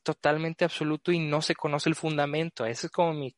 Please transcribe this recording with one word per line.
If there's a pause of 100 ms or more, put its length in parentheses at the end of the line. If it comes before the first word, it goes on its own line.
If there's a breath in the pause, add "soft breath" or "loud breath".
totalmente
absoluto
y
no
se
conoce
el
fundamento.
Ese
es
como
mi